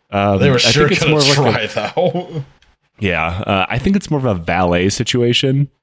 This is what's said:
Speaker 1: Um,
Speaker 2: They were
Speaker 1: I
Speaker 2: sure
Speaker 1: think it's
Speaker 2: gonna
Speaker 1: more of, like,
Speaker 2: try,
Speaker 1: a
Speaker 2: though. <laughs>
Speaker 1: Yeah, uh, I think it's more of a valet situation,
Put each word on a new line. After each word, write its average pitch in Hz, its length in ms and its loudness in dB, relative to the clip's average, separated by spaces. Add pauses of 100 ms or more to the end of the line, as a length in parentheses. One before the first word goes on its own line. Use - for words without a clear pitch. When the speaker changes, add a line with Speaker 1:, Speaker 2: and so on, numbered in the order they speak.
(100)
Speaker 1:
Um, 101 280 2
Speaker 2:
They 139 120 4
were 139 60 4
Speaker 1:
I - 20 2
Speaker 2:
sure 135 300 2
Speaker 1:
think - 40 2
it's 131 120 0
Speaker 2:
gonna 151 80 2
Speaker 1:
more 151 80 4
of, 139 340 2
like, 107 160 -4
Speaker 2:
try, 104 140 -4
Speaker 1:
a 104 100 -8
Speaker 2:
though. 170 540 -4
<laughs> - 60 -20 (440)
Speaker 1:
Yeah, 85 280 -2 (200)
uh, 95 220 0
I 117 100 -4
think 196 160 0
it's 190 160 -2
more 151 80 0
of 131 60 -4
a 117 100 0
valet 87 540 0
situation, 127 800 0 (140)